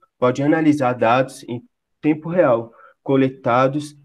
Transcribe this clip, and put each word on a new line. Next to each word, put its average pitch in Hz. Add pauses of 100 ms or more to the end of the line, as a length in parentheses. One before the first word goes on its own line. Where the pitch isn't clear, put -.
(200)
podem 127
analisar 147
dados 120
em 120 (360)
tempo 156
real, 131 (300)
coletados 135